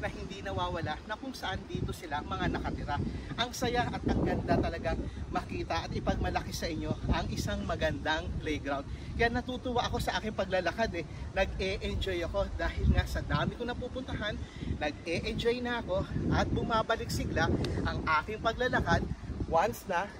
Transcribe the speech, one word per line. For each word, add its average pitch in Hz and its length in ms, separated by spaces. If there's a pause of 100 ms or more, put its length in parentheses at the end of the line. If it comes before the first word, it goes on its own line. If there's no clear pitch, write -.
na 196 80
hindi - 320
nawawala, 175 640
na 214 80
kung 262 160
saan 196 320
dito - 320
sila 151 280
mga 185 360
nakatira. 139 400 (400)
Ang 240 160
saya 240 320
at - 160
ang - 200
ganda - 360
talaga 165 400 (320)
makita 175 560
at - 80
ipagmalaki 185 560
sa - 160
inyo 156 240 (200)
ang 175 200
isang 202 320
magandang 156 640 (160)
playground. 143 400 (320)
Kaya 233 160
natutuwa 240 560
ako 233 160
sa 185 160
aking 214 160
paglalakad 196 560
eh. 165 160 (240)
Nag-e-enjoy 190 960
ako 190 320
dahil 165 320
nga - 160
sa - 160
dami 147 320
ko 240 80
napupuntahan, 247 720 (400)
nag-e-enjoy 170 880
na 240 160
ako 190 240 (320)
at 202 160
bumabalik 226 560
sigla 165 400 (400)
ang 160 160 (200)
aking 214 200
paglalakad 226 600 (500)
once 202 320
na 190 240 (100)